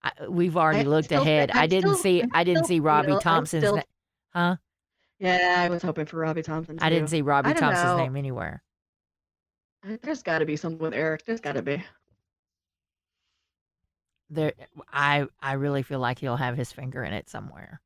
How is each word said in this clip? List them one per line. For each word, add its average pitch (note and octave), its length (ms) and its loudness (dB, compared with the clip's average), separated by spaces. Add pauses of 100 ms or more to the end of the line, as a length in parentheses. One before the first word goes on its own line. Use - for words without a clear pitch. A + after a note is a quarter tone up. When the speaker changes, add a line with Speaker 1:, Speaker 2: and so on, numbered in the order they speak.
Speaker 1:
I, D3+ 100 -4 (160)
we've F3 280 0
already D#3+ 240 4
Speaker 2:
I C#3+ 40 0
Speaker 1:
looked D3+ 220 2
Speaker 2:
still C#3+ 160 2
Speaker 1:
ahead. D3 280 4
Speaker 2:
think, - 80 0
Speaker 1:
I D#3 40 6
Speaker 2:
I D#3+ 40 4
Speaker 1:
didn't F#3 300 4
Speaker 2:
still, - 60 -4
Speaker 1:
see, F3+ 200 4
Speaker 2:
I A#3 40 0 (140)
Speaker 1:
I F3 40 2
didn't F3 200 4
Speaker 2:
still - 40 -4
Speaker 1:
see E3+ 120 2
Robbie D3+ 280 4
Speaker 2:
feel, D3+ 80 2
I - 40 2
Speaker 1:
Thompson's D#3+ 440 0
Speaker 2:
still G#2 120 2
Speaker 1:
na-, - 60 -2 (500)
huh? F3 240 0 (640)
Speaker 2:
Yeah, F3+ 400 2
I F3 100 2
was F3 140 -2
hoping D#3+ 240 -4
for E3+ 120 -12
Robbie D#3+ 240 -2
Thompson, D#3+ 380 -8
Speaker 1:
I D#3 100 2
didn't D#3+ 180 2
Speaker 2:
too. E3 80 -2
Speaker 1:
see D3+ 60 2
Robbie C#3+ 280 2
Speaker 2:
I - 20 2
don't D#4+ 100 0
Speaker 1:
Thompson's F3 300 2
Speaker 2:
know. F3 60 2
Speaker 1:
name C3+ 180 -2
anywhere. C3 460 -8 (1200)
Speaker 2:
I, G#3+ 180 -10
there's C#4+ 200 -8
gotta D#3+ 240 -2
be D3+ 100 -4
something D#3+ 240 -8
with D#3+ 140 -6
Eric. D#3 320 -2
There's A3+ 140 -6
gotta C#3 220 -6
be. C#3+ 200 -4 (2500)
Speaker 1:
There, D3+ 220 -2 (400)
I, C#3+ 340 2 (140)
I C#3 140 -4
really C#3 280 -2
feel C3+ 160 -6
like B2 200 -4
he'll B2 180 -4
have B2+ 200 -4
his B2+ 160 -6
finger B2+ 300 -10
in E2 100 -6
it - 160 -10
somewhere. - 580 -18